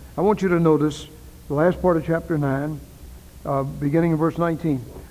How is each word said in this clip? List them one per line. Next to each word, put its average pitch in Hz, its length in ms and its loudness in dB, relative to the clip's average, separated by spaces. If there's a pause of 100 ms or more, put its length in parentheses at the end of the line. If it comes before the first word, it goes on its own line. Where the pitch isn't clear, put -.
(160)
I 160 60 0
want 208 200 2
you 190 60 2
to 175 100 4
notice 151 480 2 (420)
the 147 60 -4
last 170 280 2
part 175 160 4
of 143 80 -4
chapter 165 320 -2
nine, 143 420 -2 (640)
uh, 139 180 -2
beginning 147 500 0
in 160 40 2
verse 160 220 0
nineteen. 160 440 0 (280)